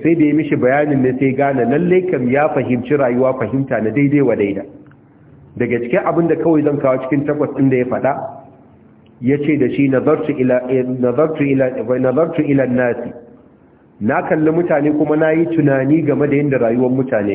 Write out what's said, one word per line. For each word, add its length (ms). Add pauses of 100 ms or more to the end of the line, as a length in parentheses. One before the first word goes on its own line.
sai 120
da 100
ya 100
mishi 220
bayanin 460
ne 160
sai 160
gane 300
lallai 460
kam 200
ya 240
fahimci 420
rayuwa 380
fahimta 480
na 80
daidai 320
wa 140
daida. 260 (960)
Daga 240
cikin 260
abin 220
da 80
kawai 260
zan 160
kawo 240
cikin 240
takwas 300
ɗin 140
da 60
ya 80
faɗa, 280 (1080)
ya 180
ce 200
da 100
shi, 200
"Nazartu 440
ila, 380
eh, 160
nazartu 580
ila, 260 (280)
nazartu 440
ila 240
nasi. 460 (880)
Na 220
kalli 280
mutane 460
kuma 200
na 160
yi 140
tunani 600
game 200
da 100
yadda 220
rayuwar 320
mutane 440